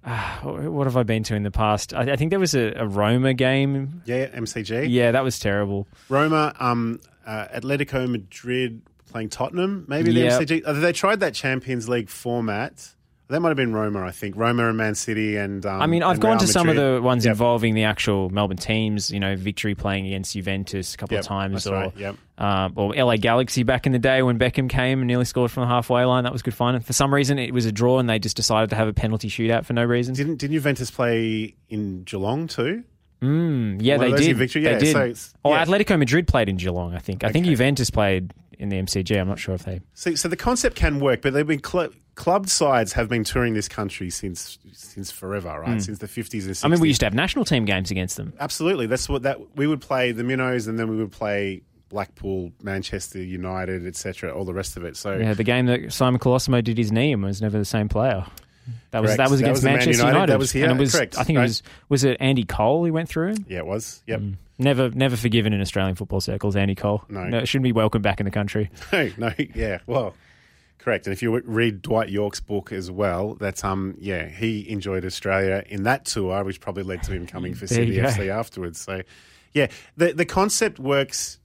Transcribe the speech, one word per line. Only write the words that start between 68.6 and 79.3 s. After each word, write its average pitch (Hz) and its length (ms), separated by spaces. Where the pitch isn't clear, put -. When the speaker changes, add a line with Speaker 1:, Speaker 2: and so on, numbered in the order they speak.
Speaker 2:
<laughs> - 120
No, 156 260
no, 117 120
yeah, 107 320
well, 120 280
correct. 110 280
And 98 60
if 95 100
you 117 100
w-, 123 120
read 110 280
Dwight 110 260
York's 101 320
book 101 320
as 92 180
well, 95 440
that's, 98 280
um, 95 380
yeah, 90 260
he 104 420
enjoyed 95 360
Australia 95 640
in 98 160
that 131 200
tour, 98 380
which 95 180
probably 98 220
led 92 220
to - 80
him 87 160
coming 90 260
for 98 120
Speaker 1:
There 117 180
you 113 80
Speaker 2:
Sydney 95 100
Speaker 1:
go. 131 60
Speaker 2:
F 120 80
C 98 140
afterwards. 98 500
So, 95 220